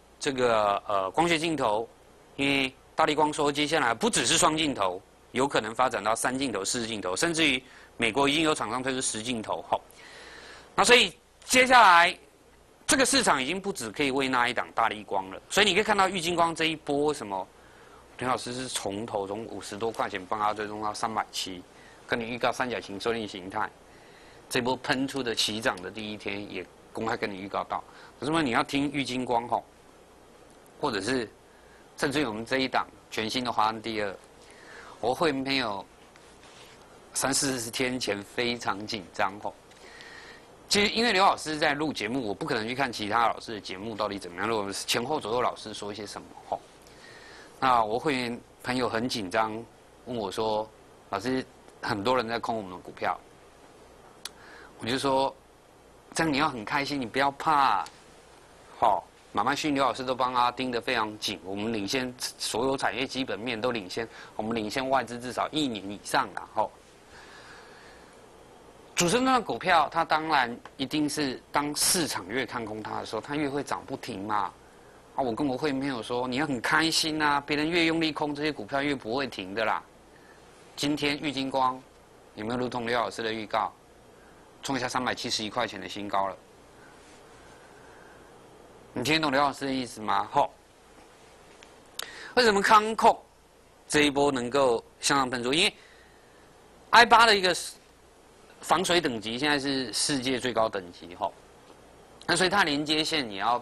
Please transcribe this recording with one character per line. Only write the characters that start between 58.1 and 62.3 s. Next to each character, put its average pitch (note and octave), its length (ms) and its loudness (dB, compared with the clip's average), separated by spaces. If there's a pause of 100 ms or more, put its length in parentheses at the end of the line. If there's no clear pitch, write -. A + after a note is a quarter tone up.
好， G2+ 280 4 (260)
马 G#2 140 0
曼 C#3 100 2
逊 D3+ 180 0
刘 C3+ 80 2
老 B2 120 4
师 B2 100 -6
都 B2+ 100 -2
帮 B2+ 200 0
他 B2 180 4
盯 B2+ 180 -4
得 A#2+ 120 -2
非 B2+ 120 -2
常 G#2+ 240 0
紧， G#2+ 280 -6
我 F#2+ 100 -6
们 G#2+ 160 -2
领 G2+ 160 -4
先 B2+ 320 -2
所 - 460 -4